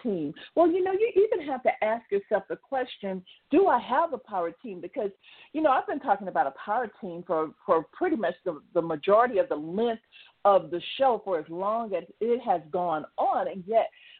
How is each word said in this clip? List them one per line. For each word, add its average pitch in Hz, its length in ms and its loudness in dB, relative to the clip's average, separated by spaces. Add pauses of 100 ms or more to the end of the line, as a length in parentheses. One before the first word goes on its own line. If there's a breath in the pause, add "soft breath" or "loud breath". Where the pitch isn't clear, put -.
team? 165 320 -4 (220 loud breath)
Well, 339 160 6
you 370 100 2
know, 370 120 2
you 440 180 2 (140)
even 415 200 -2
have 262 180 -6
to - 200 2
ask 226 260 -2
yourself 202 380 0
the 165 80 -6
question, 202 640 -6 (300 soft breath)
do 359 160 6
I 262 120 4
have 269 340 0
a 240 40 -4
power 180 340 -6 (120)
team? 190 160 -12
Because, 202 320 -6 (400 loud breath)
you 311 100 -4
know, 302 100 4
I've - 140 2
been 320 140 -6
talking 202 300 -2
about - 180 0
a 135 60 -4 (100)
power 220 260 -4 (120)
team 175 260 -10
for, 156 240 -2 (140)
for 160 260 2
pretty 339 240 -2
much 185 200 -2 (100)
the, 151 160 -6 (120)
the 175 80 2
majority 196 580 2
of 180 100 -2
the 156 60 -2
length 202 460 -4 (440 loud breath)
of 185 260 4
the 175 100 -4 (160)
show 254 280 2
for 185 120 -2
as 151 120 -8
long 202 440 -4
as 170 120 -6 (160)
it 233 200 2
has 190 200 0 (100)
gone 175 320 -2 (140)
on. 269 320 0
And 185 180 -10
yet, 220 220 2 (300 loud breath)